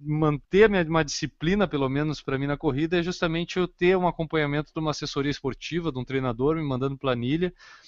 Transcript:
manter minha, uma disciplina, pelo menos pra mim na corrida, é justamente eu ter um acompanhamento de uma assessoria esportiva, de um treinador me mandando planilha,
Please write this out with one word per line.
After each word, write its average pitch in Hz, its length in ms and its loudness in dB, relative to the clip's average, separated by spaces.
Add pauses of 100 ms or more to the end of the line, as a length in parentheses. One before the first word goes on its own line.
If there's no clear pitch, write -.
manter 151 680 4
minha, 196 140 2
uma 160 220 2
disciplina, 165 640 0
pelo 139 200 0
menos 147 320 -2
pra 135 160 -4
mim 139 120 -2
na 143 80 -2
corrida, 160 420 0
é 170 60 0
justamente 170 520 -4
eu 180 120 0
ter 180 280 2
um 180 120 2
acompanhamento 151 640 -2
de 165 60 -6
uma 156 100 0
assessoria 143 400 -2
esportiva, 147 640 -4
de 127 80 -8
um 123 40 -6
treinador 131 520 0
me 165 60 -2
mandando 135 360 -2
planilha, 135 560 -2 (340)